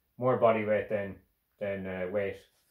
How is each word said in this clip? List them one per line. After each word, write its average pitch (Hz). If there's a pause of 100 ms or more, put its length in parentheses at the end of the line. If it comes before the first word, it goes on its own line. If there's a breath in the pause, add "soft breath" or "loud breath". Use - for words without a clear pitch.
(180)
more 123
body 110
weight 104
than, 101 (420)
than, 98
uh, 92
weight. 101 (340)